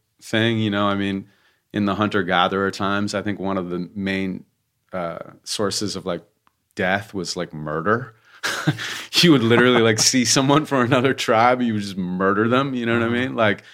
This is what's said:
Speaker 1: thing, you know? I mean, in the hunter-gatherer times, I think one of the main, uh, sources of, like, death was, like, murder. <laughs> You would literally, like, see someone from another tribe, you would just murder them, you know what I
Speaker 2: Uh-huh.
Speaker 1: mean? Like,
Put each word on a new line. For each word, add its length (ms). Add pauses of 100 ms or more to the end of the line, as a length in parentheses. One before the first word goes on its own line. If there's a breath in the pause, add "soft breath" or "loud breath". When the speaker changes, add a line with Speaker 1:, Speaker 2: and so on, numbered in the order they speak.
(220)
Speaker 1:
thing, 380
you 120
know? 160
I 80
mean, 320 (440 soft breath)
in 140
the 100
hunter-gatherer 760
times, 420
I 80
think 180
one 180
of 120
the 260
main, 480 (480)
uh, 280 (260)
sources 500
of, 100
like, 180 (520)
death 380
was, 240
like, 160
murder. 600 (300 loud breath)
<laughs> 220 (580 loud breath)
You 80
would 100
literally, 400
like, 160
see 280
someone 420
from 180
another 260
tribe, 480
you 140
would 80
just 160
murder 500
them, 280
you 100
know 80
what 80
I 60
Speaker 2:
Uh-huh. 80
Speaker 1:
mean? 200
Like, 280 (100)